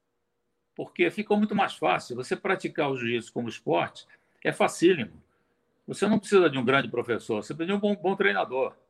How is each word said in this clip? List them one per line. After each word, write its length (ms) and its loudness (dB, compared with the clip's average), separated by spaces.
Porque 380 -2
ficou 240 0
muito 180 0
mais 220 0
fácil. 400 0
Você 180 -4
praticar 560 -2
o 60 -2
jiu-jitsu 360 -4
como 160 -6
esporte 560 -4
é 80 0
facílimo. 720 2
Você 220 -2
não 100 4
precisa 320 6
de 80 -4
um 60 -2
grande 240 2
professor, 540 -4
você 120 -10
precisa 120 -6
de 60 -2
um 60 0
bom, 160 0
bom 220 -2
treinador. 580 0